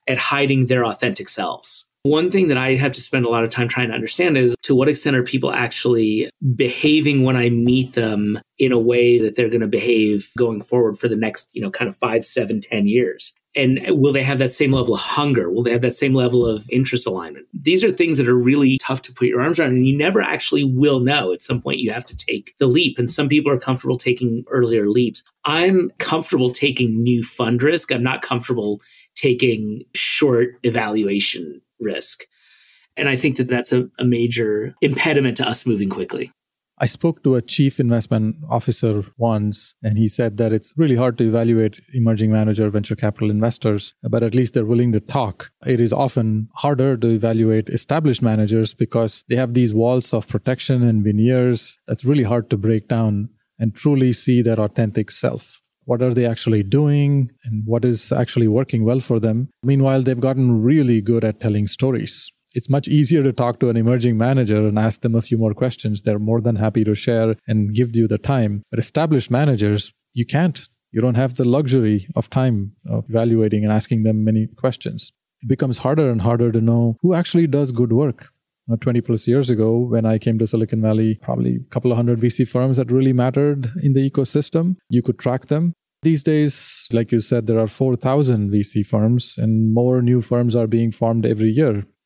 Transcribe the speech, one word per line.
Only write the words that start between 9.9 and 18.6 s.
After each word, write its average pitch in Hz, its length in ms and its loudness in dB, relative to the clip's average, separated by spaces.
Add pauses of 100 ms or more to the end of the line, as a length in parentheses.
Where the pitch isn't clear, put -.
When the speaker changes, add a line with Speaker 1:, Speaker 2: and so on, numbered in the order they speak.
Speaker 1:
going 113 240 -2
forward 113 340 0
for - 120 -4
the 110 80 -2
next, 110 360 -4
you - 80 -10
know, 98 100 -4
kind 117 180 -6
of 98 80 -10
five, 113 280 -2
seven, 110 360 -4
ten 104 260 -2
years? 110 480 -2 (220)
And 131 320 0
will 143 240 2
they 135 100 0
have 135 160 -2
that 131 140 0
same 143 180 0
level 123 240 0
of 98 60 -4
hunger? 135 500 -2
Will 107 120 -2
they 120 100 0
have 120 80 0
that 123 140 0
same 135 180 0
level 123 340 2
of 110 240 -4
interest 127 360 -2
alignment? 82 480 -8
These 160 280 0
are 220 80 4
things 170 280 0
that 131 100 2
are 123 80 4
really 131 460 2